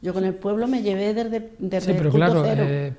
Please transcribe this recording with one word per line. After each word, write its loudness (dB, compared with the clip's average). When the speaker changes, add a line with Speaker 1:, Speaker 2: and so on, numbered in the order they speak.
Speaker 1:
Yo -4
con -2
el 0
pueblo -2
me 0
llevé 0
desde, -4
desde -2
Speaker 2:
Sí, 0
pero 2
Speaker 1:
el 2
punto 4
Speaker 2:
claro, 4
Speaker 1:
cero. 2
Speaker 2:
eh, -2